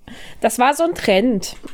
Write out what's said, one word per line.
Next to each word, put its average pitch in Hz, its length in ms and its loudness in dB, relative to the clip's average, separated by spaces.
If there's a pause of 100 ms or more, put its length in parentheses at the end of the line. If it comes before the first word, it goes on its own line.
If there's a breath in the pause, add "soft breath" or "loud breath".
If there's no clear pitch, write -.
(420 loud breath)
das 220 180 0
war 269 160 4
so 320 80 0
ein 339 100 2
Trend. 208 640 0 (180)